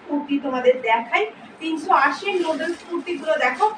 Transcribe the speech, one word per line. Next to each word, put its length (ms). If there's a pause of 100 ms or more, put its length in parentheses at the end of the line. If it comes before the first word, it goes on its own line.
কুর্তি 320
তোমাদের 420
দেখাই। 440 (340)
তিনশো 340
আশির 480
নুডলস 380 (100)
কুর্তিগুলো 480
দেখো, 280 (120)